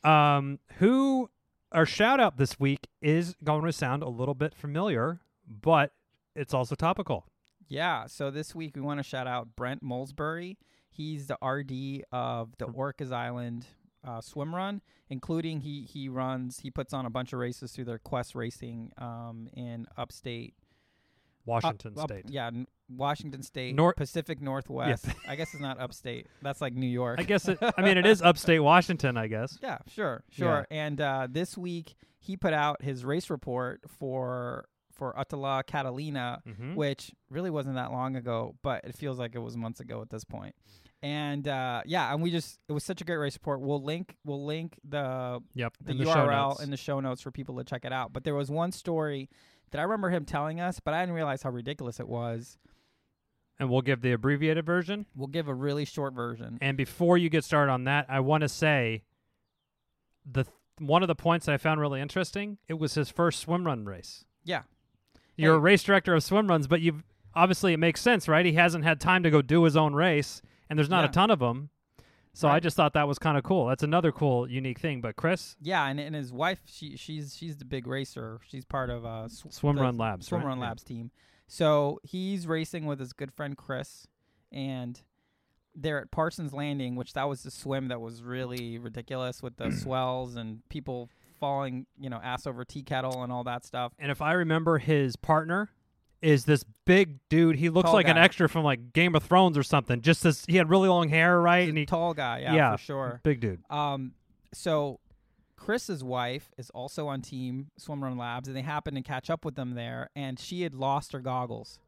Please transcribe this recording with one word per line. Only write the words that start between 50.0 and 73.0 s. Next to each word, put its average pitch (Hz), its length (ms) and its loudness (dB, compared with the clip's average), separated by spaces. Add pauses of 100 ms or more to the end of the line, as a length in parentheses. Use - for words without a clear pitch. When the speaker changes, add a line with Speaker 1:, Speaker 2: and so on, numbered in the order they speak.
Speaker 2:
him 175 140 0
telling 156 360 -4
us, 180 200 -4
but 151 140 -4
I 165 60 0
didn't 180 140 -2
realize 147 280 -2
how 135 80 -4
ridiculous 123 500 -8
it 113 80 -10
was. 117 500 -6 (1040)
Speaker 1:
And 135 100 0
we'll 127 120 4
give 127 200 0
the 123 100 2
abbreviated 147 540 2
version. 180 480 -2
Speaker 2:
We'll 135 140 -10
give 156 180 -4
a 139 80 -4
really 143 300 -2
short 139 280 -6
version. 117 480 -8
Speaker 1:
And 135 160 0
before 170 400 4
you 175 140 4
get 156 140 2
started 147 260 4
on 127 140 0
that, 139 240 0
I 135 120 0
wanna 147 280 2
say 127 560 0 (1300)
the 131 140 0
th-, - 100 -8 (240)
one 156 240 4
of 185 60 2
the 165 60 2
points 170 320 2
that 151 60 2
I 139 60 2
found 156 220 2
really 139 200 0
interesting, 196 580 -4 (100)
it 160 60 -4
was 156 200 -2
his 147 160 0
first 170 300 0
swim 175 240 -2
run 127 200 -4
race. 95 400 -14 (200)
Speaker 2:
Yeah. 165 180 -6 (720)
Speaker 1:
You're 160 180 8
a 160 40 8
Speaker 2:
Hey. 147 40 4
Speaker 1:
race 185 200 8
director 190 320 4
of 156 80 6
swim 202 260 4
runs, 160 180 4
but 160 140 4
you've, 165 220 0 (320)
obviously 185 380 4
it 160 60 2
makes 165 220 4
sense, 233 280 4
right? 160 160 6
He 175 100 4
hasn't 170 300 6
had 160 160 2
time 180 220 4
to 170 80 6
go 156 120 8
do 156 220 6
his 156 120 6
own 151 180 4
race, 151 480 2 (260)
and 151 100 0
there's 147 100 4
not 175 160 4
Speaker 2:
Yeah. 143 60 2
Speaker 1:
a - 20 -8
ton 190 180 6
of 165 120 4
'em. 127 280 -2 (600)
So - 160 0
I 143 60 8
Speaker 2:
Right. 165 80 4
Speaker 1:
just 165 140 0
thought 156 160 4
that 147 160 2